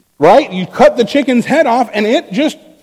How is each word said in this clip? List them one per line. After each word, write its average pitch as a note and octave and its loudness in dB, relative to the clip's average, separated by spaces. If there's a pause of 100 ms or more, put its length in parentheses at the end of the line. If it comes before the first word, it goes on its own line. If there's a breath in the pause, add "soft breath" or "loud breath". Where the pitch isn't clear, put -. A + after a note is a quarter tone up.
(200)
right? G3 4
You F3+ -6
cut D4+ 2
the A#3+ 0
chicken's C4 -2
head D4 0
off A#3+ -2
and G#3 -4
it C4 -2
just C4+ -4 (260)